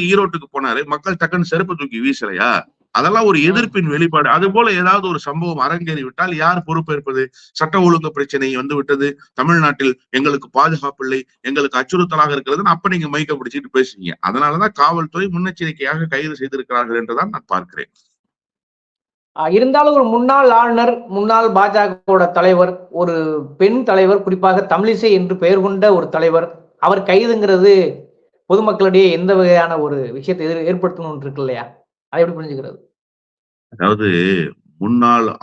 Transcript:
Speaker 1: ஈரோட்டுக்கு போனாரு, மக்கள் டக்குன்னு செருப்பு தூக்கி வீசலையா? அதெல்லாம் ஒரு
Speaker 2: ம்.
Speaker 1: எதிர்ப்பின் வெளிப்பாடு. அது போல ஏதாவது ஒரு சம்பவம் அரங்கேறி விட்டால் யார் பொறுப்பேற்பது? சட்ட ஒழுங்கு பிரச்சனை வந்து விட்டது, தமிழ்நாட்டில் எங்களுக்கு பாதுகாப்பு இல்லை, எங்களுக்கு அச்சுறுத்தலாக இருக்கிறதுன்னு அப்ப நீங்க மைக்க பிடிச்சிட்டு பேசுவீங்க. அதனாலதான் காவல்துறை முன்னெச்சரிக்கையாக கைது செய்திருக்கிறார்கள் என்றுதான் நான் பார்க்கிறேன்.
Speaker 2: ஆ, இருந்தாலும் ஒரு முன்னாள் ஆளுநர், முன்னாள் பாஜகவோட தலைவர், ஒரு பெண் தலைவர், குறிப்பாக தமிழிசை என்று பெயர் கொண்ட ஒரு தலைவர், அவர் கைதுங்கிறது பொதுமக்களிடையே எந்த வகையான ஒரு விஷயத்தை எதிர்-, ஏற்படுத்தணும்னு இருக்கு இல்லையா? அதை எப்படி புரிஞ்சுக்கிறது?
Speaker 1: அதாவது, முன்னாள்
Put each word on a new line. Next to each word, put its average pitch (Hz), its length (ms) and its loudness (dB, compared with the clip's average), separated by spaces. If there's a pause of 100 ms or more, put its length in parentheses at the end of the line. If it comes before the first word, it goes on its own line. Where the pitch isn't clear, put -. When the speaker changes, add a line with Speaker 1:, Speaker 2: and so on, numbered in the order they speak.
(120)
Speaker 1:
ஈரோட்டுக்கு 170 440 -2
போனாரு, 135 280 -4 (100)
மக்கள் 180 280 -6
டக்குன்னு 170 320 -2
செருப்பு 180 220 -2
தூக்கி 131 300 -8
வீசலையா? 113 480 -2 (420)
அதெல்லாம் 202 340 2
ஒரு 165 100 2
Speaker 2:
ம். 147 100 2
Speaker 1:
எதிர்ப்பின் 202 420 0
வெளிப்பாடு. 156 420 0
அது 180 220 2
போல 233 120 2 (120)
ஏதாவது 190 320 0
ஒரு 151 160 -6
சம்பவம் 160 360 -4
அரங்கேறி 160 400 -4
விட்டால் 170 380 -6
யார் 175 260 0
பொறுப்பேற்பது? 147 560 -4 (360)
சட்ட 160 160 -2 (100)
ஒழுங்கு 160 320 2
பிரச்சனை 139 320 -4 (100)
வந்து 143 180 -6
விட்டது, 139 300 -2 (320)
தமிழ்நாட்டில் 147 540 2 (240)
எங்களுக்கு 143 300 -2 (100)
பாதுகாப்பு 147 480 0
இல்லை, 131 140 -4 (280)
எங்களுக்கு 139 320 -4
அச்சுறுத்தலாக 156 560 -2
இருக்கிறதுன்னு 160 400 -2
அப்ப 185 180 -4
நீங்க 156 160 -4
மைக்க 151 300 -4
பிடிச்சிட்டு 127 380 -10
பேசுவீங்க. 101 360 -2 (140)
அதனாலதான் 147 540 -2
காவல்துறை 165 520 -2
முன்னெச்சரிக்கையாக 160 800 -6
கைது 147 280 -6
செய்திருக்கிறார்கள் 123 600 -4
என்றுதான் 131 320 -4
நான் 139 220 -12
பார்க்கிறேன். 87 360 -8 (1400)
Speaker 2:
ஆ, 160 220 -2
இருந்தாலும் 294 400 4
ஒரு 262 160 4
முன்னாள் 254 360 4 (120)
ஆளுநர், 240 340 2 (140)
முன்னாள் 220 500 2
பாஜகவோட 196 720 2
தலைவர், 180 440 4 (260)
ஒரு 170 140 0 (440)
பெண் 226 320 2
தலைவர், 190 340 4
குறிப்பாக 185 460 0
தமிழிசை 214 480 0
என்று 180 240 -4
பெயர் 190 240 2
கொண்ட 196 320 4
ஒரு 156 180 -4
தலைவர், 165 320 2 (320)
அவர் 185 260 0
கைதுங்கிறது 202 640 4 (800)
பொதுமக்களிடையே 190 640 4
எந்த 180 240 0
வகையான 175 380 4 (120)
ஒரு 143 120 -4 (200)
விஷயத்தை 165 280 -6
எதிர்-, 165 240 -4
ஏற்படுத்தணும்னு 170 560 -4
இருக்கு 139 180 -8
இல்லையா? 123 200 -6 (500)
அதை 165 80 0
எப்படி 170 160 -2
புரிஞ்சுக்கிறது? 135 400 -12 (960)
Speaker 1:
அதாவது, 104 340 -2 (760)
முன்னாள் 120 460 2 (160)